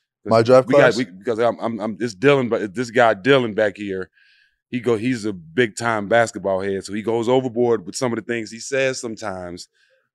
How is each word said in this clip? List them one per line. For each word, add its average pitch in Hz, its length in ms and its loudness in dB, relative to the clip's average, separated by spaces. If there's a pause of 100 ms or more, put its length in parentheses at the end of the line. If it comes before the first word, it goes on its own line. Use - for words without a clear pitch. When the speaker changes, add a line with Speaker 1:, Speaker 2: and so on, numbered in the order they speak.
(240)
Speaker 1:
'Cause 104 80 -10
Speaker 2:
My 113 120 6
draft 127 240 6
Speaker 1:
we 127 60 2
got, 143 60 8 (140)
Speaker 2:
class? 98 40 -2
Speaker 1:
we, 117 80 -2 (180)
'cause 110 160 -4
I'm, 113 200 0
I'm, 113 200 -6
I'm, 107 200 -6
it's 113 160 -6
Dylan, 127 340 2
but 101 260 -4
this 117 160 -6
guy 113 240 4
Dylan 120 400 2
back 104 220 0
here, 95 320 -8 (600)
he 123 100 -8
go, 117 180 0
he's 117 280 -4
a 107 80 -4
big 90 440 -2
time 113 300 -4
basketball 98 540 0
head, 98 220 -4
so 95 100 -12
he 107 80 -6
goes 113 280 -2
overboard 120 560 0
with 98 100 -14
some 127 160 -4
of 113 60 -4
the 110 80 -6
things 113 260 -8
he 113 80 -16
says 131 420 -4
sometimes. 92 680 -10 (460)